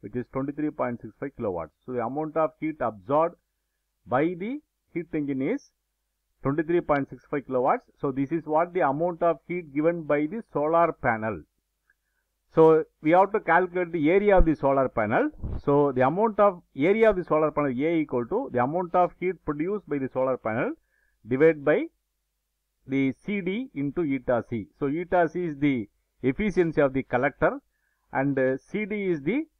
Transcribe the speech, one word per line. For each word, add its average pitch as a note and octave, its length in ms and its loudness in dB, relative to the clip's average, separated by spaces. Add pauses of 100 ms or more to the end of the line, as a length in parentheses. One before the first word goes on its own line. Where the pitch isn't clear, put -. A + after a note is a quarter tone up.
which B2 160 -10
is B2 160 -6
twenty C3+ 180 -6
three D3+ 180 -4
point B2+ 320 -6
six A2+ 160 -16
five C#3+ 200 -10
kilowatts. F2 340 -6 (140)
So B2+ 80 -10
the A#2 120 -4
amount D3 300 -6
of D#3 140 0 (100)
heat D#3 220 -6
absorbed B2+ 540 -2 (720)
by C3 180 0 (140)
the A#3 220 -8 (340)
heat E3+ 200 -6
engine C#3 300 -4
is A3 280 -4 (720)
twenty D3 200 -2
three E3+ 180 0
point C#3+ 280 -2
six - 220 -20
five C#3+ 140 -6
kilowatts. C3 400 0 (160)
So C#3+ 100 -2
this C3+ 220 -4
is D#3+ 120 -4
what D#3+ 280 0
the F3+ 80 0
amount E3 420 -2
of E3+ 140 2 (100)
heat E3+ 260 -8
given D#3+ 300 0
by D3 220 0
the G#3 260 -8
solar D#3+ 400 2
panel. A2 500 -2 (1120)
So D#3+ 300 6 (180)
we D3+ 100 2
have G3 200 6
to G#3 80 -2
calculate F3 540 0
the D#3 180 2
area G3 260 4
of F3+ 80 8
the D#3 100 2
solar C3+ 340 2
panel. B2 400 0 (340)
So C#3+ 300 2
the B2+ 120 2
amount G3 360 0
of F#3+ 220 2 (120)
area G#3 360 4
of G3 40 0
the F3+ 80 -4
solar D#3 280 2
panel D3 200 0
A D3 240 0
equal C#3 300 -2
to A3+ 260 -4
the A#2+ 100 0
amount E3 320 -2
of F3+ 180 2 (100)
heat F3+ 140 -2 (100)
produced E3+ 420 -4
by D3 120 -2
the C3 120 -4
solar C3 260 -2
panel B2 360 -4 (520)
divided C#3+ 380 2
by F3 220 2 (1000)
the C3+ 240 0 (140)
C G3+ 160 -4
D G3+ 320 -6
into C#3+ 300 -4
eta B2+ 440 -2
C. A2+ 200 -6 (120)
So D3+ 60 -2
eta E3+ 420 0
C F3 180 -4
is D3+ 120 -6
the C#3 320 -2 (320)
efficiency E3 580 0
of C#3 140 2
the C3+ 80 -2
collector D3 580 -2 (540)
and, C#3 240 -2
uh, C3 200 0
C G#3 280 -6
D G3+ 220 -6
is D#3+ 160 -2
the B3+ 220 -2 (140)